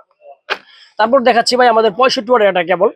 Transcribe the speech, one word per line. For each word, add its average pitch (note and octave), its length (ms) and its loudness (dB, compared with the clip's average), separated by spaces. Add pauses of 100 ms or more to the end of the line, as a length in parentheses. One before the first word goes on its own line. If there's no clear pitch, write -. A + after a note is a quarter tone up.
(960)
তারপর A#3 220 0
দেখাচ্ছি A3+ 360 0
ভাই B3 120 2
আমাদের A3 240 2
পঁয়ষট্টি A#3+ 400 -2
ওয়াটের G#3+ 180 2
একটা F3+ 140 -2
কেবল, F3+ 320 -2